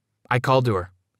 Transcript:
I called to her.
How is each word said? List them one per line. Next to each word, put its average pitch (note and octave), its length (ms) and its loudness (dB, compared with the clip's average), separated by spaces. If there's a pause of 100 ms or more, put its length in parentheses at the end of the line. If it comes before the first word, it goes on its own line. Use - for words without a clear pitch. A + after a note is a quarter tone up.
(280)
I B2+ 120 0
called C3 260 2
to A2 80 0
her. F2+ 180 -6 (260)